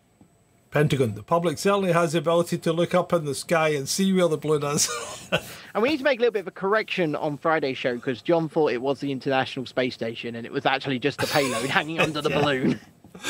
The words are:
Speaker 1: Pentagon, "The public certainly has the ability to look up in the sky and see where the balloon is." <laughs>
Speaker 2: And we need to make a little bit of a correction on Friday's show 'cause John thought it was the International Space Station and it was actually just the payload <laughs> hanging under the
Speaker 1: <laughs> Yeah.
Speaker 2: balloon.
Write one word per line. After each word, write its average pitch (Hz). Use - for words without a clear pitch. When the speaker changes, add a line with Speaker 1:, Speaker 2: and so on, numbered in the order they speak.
Speaker 1:
Pentagon, 135
"The 104
public 170
certainly 196
has 170
the 170
ability 170
to 165
look 165
up 175
in 160
the 139
sky 160
and 139
see 190
where 180
the 156
balloon 147
is." 147
<laughs> 127
Speaker 2:
And 208
we 262
need 311
to 254
make 277
a 214
little 240
bit 214
of 175
a 185
correction 190
on 147
Friday's 147
show 123
'cause 123
John 165
thought 151
it 120
was 139
the 139
International 131
Space 127
Station 117
and 117
it -
was 139
actually 135
just 135
the 135
payload 131
<laughs> 165
hanging 165
under 156
the 151
Speaker 1:
<laughs> -
Yeah. -
Speaker 2:
balloon. 139